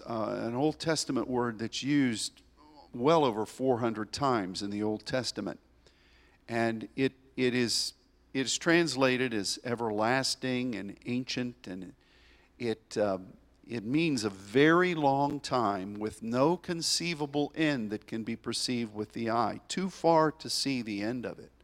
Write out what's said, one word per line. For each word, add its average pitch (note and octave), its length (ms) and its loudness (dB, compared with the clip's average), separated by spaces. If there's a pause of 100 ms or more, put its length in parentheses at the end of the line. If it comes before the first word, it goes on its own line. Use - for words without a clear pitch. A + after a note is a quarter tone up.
uh, G#2+ 380 -4
an A#2 80 -4
Old D3 240 0
Testament C#3+ 480 -2
word A#2+ 320 -2
that's A2+ 240 -6
used C3 580 0 (500)
well D3 320 4
over A2 220 2
four B2+ 320 0
hundred A2 340 -2
times G2+ 520 0
in G2+ 80 -4
the G#2 100 -2
Old G#2+ 240 -2
Testament. A2 540 -4 (880)
And A2+ 460 0
it, C3 180 2 (220)
it B2+ 180 2
is, B2 400 0 (400)
it C3 140 -2
is - 100 0
translated C3 760 4
as G2 280 -2
everlasting B2 1120 0
and F#2+ 320 -8
ancient, B2 600 -4
and F#2 260 -10 (640)
it, A#2 400 -4
um, F#2+ 300 0 (400)
it A#2 160 -6
means C#3 400 2
a G#2+ 80 0
very D3 640 4
long C#3+ 440 2
time G#2 600 -2
with G#2+ 240 -6
no C3 340 2
conceivable D3+ 960 -2
end C#3 380 0
that G#2+ 160 -6
can A2+ 160 -6
be A2+ 120 -4
perceived A#2 600 -4
with G#2 160 -6
the A#2 180 -2
eye, A2+ 380 0
too F3+ 240 -4
far D#3 400 4
to - 180 -10
see C3+ 320 -2
the G#2 220 -4
end A2+ 240 -4
of E2+ 100 -10
it. - 140 -18 (120)